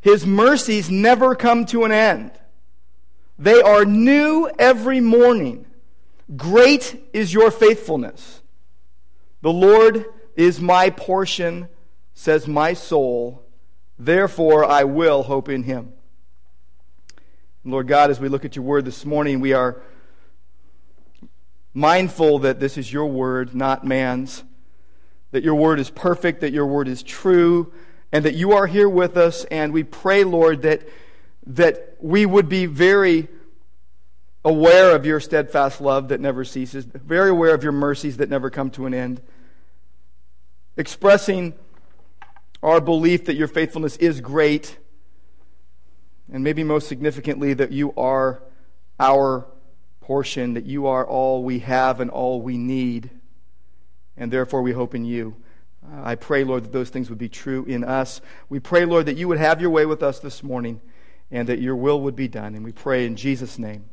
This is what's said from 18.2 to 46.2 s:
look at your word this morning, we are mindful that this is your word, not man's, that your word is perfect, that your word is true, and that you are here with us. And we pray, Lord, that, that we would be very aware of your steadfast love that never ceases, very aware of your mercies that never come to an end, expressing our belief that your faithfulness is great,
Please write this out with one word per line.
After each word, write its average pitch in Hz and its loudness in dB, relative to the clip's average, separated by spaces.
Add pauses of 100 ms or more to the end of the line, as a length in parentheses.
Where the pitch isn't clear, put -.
look 139 -2
at 139 -10
your 131 -8
word 143 2
this 127 -12
morning, 147 0
we 135 2
are 127 0 (1900)
mindful 156 4
that 135 0
this 139 -2
is 113 -10
your 147 -2
word, 127 -4
not 135 -2
man's, 131 -4 (880)
that 135 -2
your 156 2
word 156 4
is 135 -4
perfect, 175 -2
that 147 -2
your 143 -2
word 139 -2
is 123 -8
true, 175 2 (400)
and 151 2
that 156 2
you 175 0
are 196 6
here 202 4
with 180 2
us. 170 4
And 156 -2
we 160 0
pray, 190 2
Lord, 165 4
that, 156 2 (640)
that 147 2
we 190 4
would 190 4
be 185 0
very 170 4 (1120)
aware 170 8
of 143 2
your 151 0
steadfast 143 0
love 135 0
that 131 -2
never 131 -4
ceases, 127 -8
very 151 0
aware 165 6
of 139 2
your 151 -2
mercies 143 -2
that 143 0
never 135 -4
come 135 -6
to 131 -8
an 127 -6
end, 127 -6 (1500)
expressing 190 2 (1080)
our 160 4
belief 165 2
that 156 -2
your 151 0
faithfulness 156 -4
is 160 2
great, 151 0 (1500)